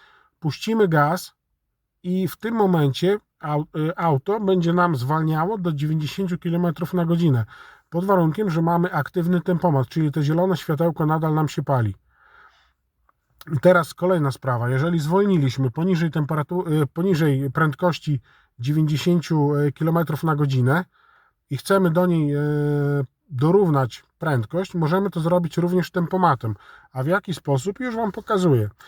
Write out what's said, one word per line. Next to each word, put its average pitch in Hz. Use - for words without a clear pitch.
puścimy 214
gaz 160
i 180
w -
tym 233
momencie 180
au-, 151
y, 156
auto 170
będzie 185
nam 175
zwalniało 156
do 175
dziewięćdziesięciu 156
kilometrów 170
na 175
godzinę, 165
pod 175
warunkiem, 190
że 160
mamy 170
aktywny 170
tempomat, 165
czyli 156
to 151
zielone 170
światełko 165
nadal 156
nam 156
się 156
pali. 120
I 127
teraz 175
kolejna 170
sprawa. 120
Jeżeli 160
zwolniliśmy 147
poniżej 170
temperatu-, 156
y, 139
poniżej 151
prędkości 151
dziewięćdziesięciu, 151
y, 147
kilometrów 160
na 160
godzinę 139
i 139
chcemy 190
do 180
niej, 156
e, 143
dorównać 151
prędkość, 160
możemy 180
to 175
zrobić 170
również 175
tempomatem. 165
A 131
w 135
jaki 185
sposób? 143
Już 247
Wam 220
pokazuję. 175